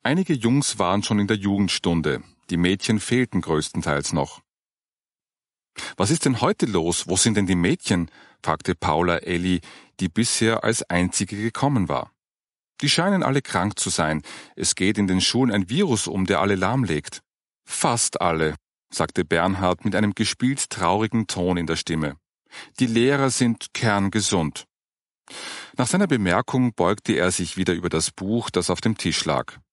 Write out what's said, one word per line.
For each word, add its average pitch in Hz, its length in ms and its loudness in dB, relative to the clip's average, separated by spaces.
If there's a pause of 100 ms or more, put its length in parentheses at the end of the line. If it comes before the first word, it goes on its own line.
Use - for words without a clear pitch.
Einige 170 320 0
Jungs 120 460 2
waren 98 240 2
schon 104 160 0
in 101 80 2
der 110 100 2
Jugendstunde, 90 840 0 (260)
die 90 80 -2
Mädchen 98 420 0
fehlten 120 420 -2
größtenteils 78 720 -2
noch. 73 280 -4 (1600)
"Was 98 120 0
ist 165 160 0
denn 127 160 2
heute 175 240 2
los? 87 420 -2
Wo 90 100 0
sind 107 200 2
denn 101 80 2
die 90 100 2
Mädchen?", 87 540 0 (340)
fragte 80 300 -2
Paula 85 440 0
Elli, 90 440 -2 (380)
die 92 100 0
bisher 113 540 0
als 113 200 0
einzige 90 520 -2
gekommen 113 540 0
war. 67 220 -4 (720)
"Die 147 80 0
scheinen 185 320 2
alle - 200 2
krank 98 360 -2
zu - 120 -2
sein. 78 340 0 (320)
Es - 180 -2
geht 98 240 0
in 101 100 2
den 92 140 2
Schulen 120 300 2
ein 98 180 0
Virus 139 380 0
um, 95 180 -2
der 90 140 2
alle 98 160 2
lahmlegt." 92 680 -2 (440)
"Fast - 560 0
alle", 80 340 2 (340)
sagte 85 360 -2
Bernhard 90 600 0
mit 101 80 0
einem 104 220 0
gespielt 127 540 -2
traurigen 104 580 0
Ton 90 300 0
in 82 100 -2
der 82 80 0
Stimme. 78 400 -4 (640)
"Die 131 80 4
Lehrer 131 420 2
sind 120 440 0
kerngesund." 98 920 0 (1120)
Nach 123 120 0
seiner 196 200 2
Bemerkung 120 680 2
beugte 98 400 0
er 90 180 2
sich 87 260 -4
wieder 90 160 0
über 85 160 -2
das 82 220 -2
Buch, 110 380 -4
das 90 200 0
auf 90 100 0
dem 113 180 0
Tisch - 280 -4
lag. 69 320 -4 (160)